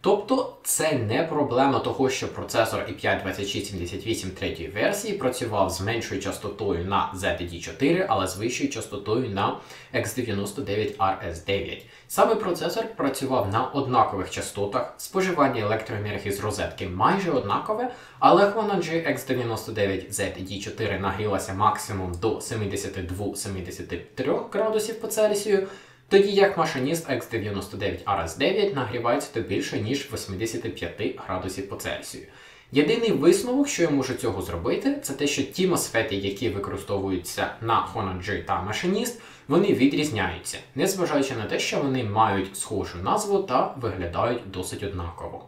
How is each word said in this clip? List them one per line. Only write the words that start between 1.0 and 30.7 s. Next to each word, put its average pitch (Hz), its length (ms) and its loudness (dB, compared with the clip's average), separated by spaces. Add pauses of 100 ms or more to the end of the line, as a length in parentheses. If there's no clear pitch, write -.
проблема 135 560 4
того, 131 300 2
що - 240 -2
процесор 107 560 0
І - 20 -6
п'ять - 300 0
двадцять 95 260 -4
шість - 180 -2
сімдесят 92 400 -6
вісім 104 240 -2
третьої 87 400 -6
версії 190 440 0
працював - 560 0
з 90 120 -4
меншою 113 400 -2
частотою 98 640 -2
на 95 300 0
зет 90 300 -2
ді 85 140 -8
чотири, 160 500 2
але 98 180 2
з 95 100 -6
вищою 123 320 -2
частотою 107 600 -2
на 98 280 0 (360)
Ікс 123 220 -2
дев'яносто 107 460 -2
дев'ять 101 400 0
Р 95 180 2 (120)
С - 140 -10
дев'ять. - 400 -2 (220)
Саме 220 280 4
процесор 175 500 -2 (100)
працював 131 560 0
на 113 140 2
однакових 120 640 2
частотах, - 680 -4
споживання 151 640 2
електроенергії 104 720 -2
з 92 80 -2
розетки 101 480 -4
майже 151 440 2
однакове, 151 600 0 (280)
але 196 260 8
Huonan 202 320 2
G 160 340 0
Ікс - 140 -4
дев'яносто 117 460 -2
дев'ять 98 420 -2
зет 98 260 -2
ді 95 200 -8
чотири 98 400 -4
нагрілася 98 540 -2
максимум 95 580 0 (100)
до 110 200 0
семидесяти 101 600 -4
двох, 92 360 -4
семидесяти 92 640 -8 (140)
трьох - 380 -2
градусів 214 480 0
по 220 60 -6
Цельсію, 208 600 4 (420)
тоді 202 220 8
як 196 260 6
машиніст 160 540 0
Ікс - 180 -2
дев'яносто 101 480 -4
дев'ять - 300 -2
Р 98 180 2
С - 120 -8
дев'ять 190 380 2
нагрівається 123 580 0
до 113 80 0
більше, - 380 -2
ніж 117 320 -2
восьмидесяти 110 580 -4
п'яти - 580 -6